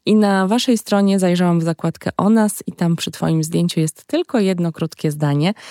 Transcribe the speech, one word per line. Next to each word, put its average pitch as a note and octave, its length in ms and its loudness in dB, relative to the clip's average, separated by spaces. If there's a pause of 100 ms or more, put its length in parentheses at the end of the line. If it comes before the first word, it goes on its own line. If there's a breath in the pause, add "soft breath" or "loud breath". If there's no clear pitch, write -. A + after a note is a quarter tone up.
I G#3+ 80 2
na G3 320 2
waszej A3+ 320 0
stronie G3 400 0
zajrzałam F3 420 2
w - 20 0
zakładkę E3 540 -4
o G3 140 2
nas G#3+ 360 0
i - 60 -8
tam E3+ 240 -2
przy - 140 -8
twoim D#3+ 340 -2
zdjęciu E3+ 360 -2
jest - 240 -4
tylko D4+ 360 -2
jedno F3 320 0
krótkie - 380 -6
zdanie. D3+ 440 0 (160 loud breath)